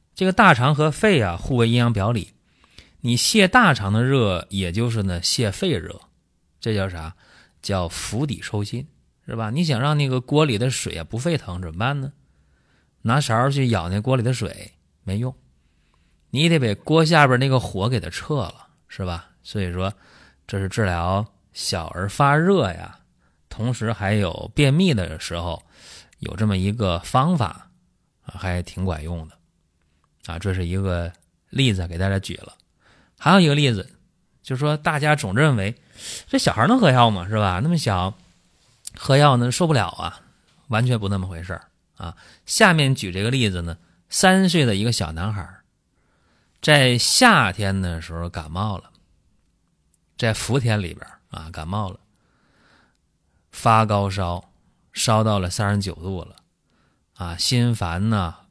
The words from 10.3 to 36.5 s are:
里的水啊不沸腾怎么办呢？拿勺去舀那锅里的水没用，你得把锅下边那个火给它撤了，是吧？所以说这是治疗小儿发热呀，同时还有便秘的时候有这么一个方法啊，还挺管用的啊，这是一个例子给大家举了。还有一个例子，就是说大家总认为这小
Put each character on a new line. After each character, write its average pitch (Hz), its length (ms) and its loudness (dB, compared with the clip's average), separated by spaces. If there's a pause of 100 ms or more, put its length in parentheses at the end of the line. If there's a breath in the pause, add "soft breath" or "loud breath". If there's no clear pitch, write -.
里 123 120 0
的 123 140 0
水 - 260 -6
啊 82 60 -8
不 110 160 -8
沸 156 180 -2
腾 92 240 -8
怎 85 100 -8
么 80 60 -12
办 135 240 -4
呢？ 135 120 -10 (880)
拿 123 180 2
勺 123 300 0
去 135 180 0
舀 87 200 -2
那 95 100 -2
锅 127 160 0
里 120 80 0
的 127 100 0
水 - 400 -8 (300)
没 98 140 -4
用， 127 180 -6 (960)
你 151 180 4
得 165 80 6
把 117 240 2
锅 160 240 4
下 151 220 6
边 127 120 4
那 135 80 2
个 131 120 4
火 101 300 -2
给 127 100 0
它 82 100 -8
撤 - 260 -6
了， 110 320 -8 (200)
是 - 180 -10
吧？ 85 260 -8 (120)
所 - 180 -8
以 90 100 -4
说 92 220 -4 (540 soft breath)
这 101 100 -6
是 98 120 -2
治 107 160 -2
疗 92 400 0 (280)
小 - 340 -6
儿 92 220 -6
发 143 260 2
热 160 360 2
呀， 85 280 -14 (500)
同 117 240 -4
时 110 180 -4
还 101 220 -2
有 101 420 -2
便 139 180 4
秘 175 200 4
的 82 260 -4
时 - 160 -8
候 85 260 -6 (580 loud breath)
有 - 160 -8
这 110 120 0
么 101 100 0
一 95 140 0
个 98 280 -2
方 151 380 0
法 - 320 -6 (540)
啊， - 140 -18
还 90 240 -4
挺 90 240 -8
管 78 180 -4
用 80 240 -10
的 - 80 -20 (920)
啊， 85 120 -10
这 98 140 -4
是 92 120 -2
一 87 120 -4
个 87 340 -2 (380)
例 127 240 2
子 92 140 -2
给 85 100 -10
大 95 100 0
家 98 100 0
举 95 180 -6
了。 - 180 -20 (640 soft breath)
还 - 160 4
有 196 80 8
一 170 60 6
个 143 80 4
例 143 180 2
子， 95 160 -6 (540)
就 135 120 -6
是 127 40 -10
说 151 180 0
大 151 220 0
家 151 160 4
总 98 200 -4
认 143 200 4
为 101 200 -2 (520 loud breath)
这 269 100 0
小 - 160 2